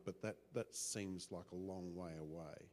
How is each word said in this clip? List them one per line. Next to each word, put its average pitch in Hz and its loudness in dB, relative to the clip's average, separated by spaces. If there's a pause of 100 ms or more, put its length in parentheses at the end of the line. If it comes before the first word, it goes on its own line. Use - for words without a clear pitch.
but 95 0
that, 107 2 (180)
that 113 2
seems 95 2
like 90 -2
a 90 -2
long 92 0
way 87 0
away. 78 -4